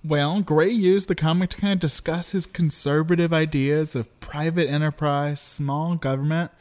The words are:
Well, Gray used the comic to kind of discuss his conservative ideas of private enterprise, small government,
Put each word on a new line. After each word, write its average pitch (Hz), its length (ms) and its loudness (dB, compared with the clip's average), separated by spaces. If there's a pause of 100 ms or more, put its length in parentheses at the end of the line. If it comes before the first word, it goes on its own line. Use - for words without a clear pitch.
Well, 151 360 0
Gray 160 300 2
used 196 380 2
the 190 60 0
comic 170 360 2
to - 80 -12
kind 202 160 0
of 180 60 0
discuss 170 500 -2
his 190 160 -2
conservative 160 880 0
ideas 151 600 0
of - 260 -6
private 160 480 -2
enterprise, 147 720 -2
small 151 560 -2
government, 151 540 -2 (100)